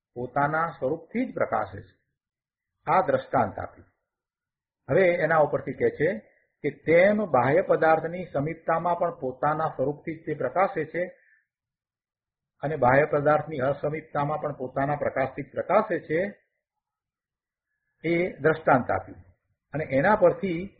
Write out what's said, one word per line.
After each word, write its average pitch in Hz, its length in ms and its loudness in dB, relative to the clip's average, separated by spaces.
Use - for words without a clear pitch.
પોતાના 147 560 -2
સ્વરૂપથી 165 540 -4
જ - 80 -12
પ્રકાશે 107 480 -4
છે. - 120 -20
આ 170 160 4
દ્રષ્ટાંત 131 560 0
આપ્યું. - 300 -14
હવે 170 160 4
એના 156 200 4
ઉપરથી 143 360 -4
કહે 117 100 2
છે 151 200 0
કે 143 60 -2
તેમ 180 320 6
બાહ્ય 139 360 2
પદાર્થની 165 680 0
સમીપતામાં 165 680 -2
પણ 170 220 -2
પોતાના 151 560 -2
સ્વરૂપથી 147 420 -4
જ - 60 -20
તે 156 100 -6
પ્રકાશે 160 500 0
છે 170 180 -6
અને 151 140 -4
બાહ્ય 131 300 4
પદાર્થની 151 600 0
અસમીપતામાં 151 720 -4
પણ 147 220 -8
પોતાના 139 420 -2
પ્રકાશથી 135 420 -2
જ - 40 -20
પ્રકાશે 175 500 0
છે, 156 200 -2
એ 170 100 0
દ્રષ્ટાંત 156 500 2
આપ્યું. - 300 -6
અને 151 100 -4
એના 165 320 2
પરથી 175 440 2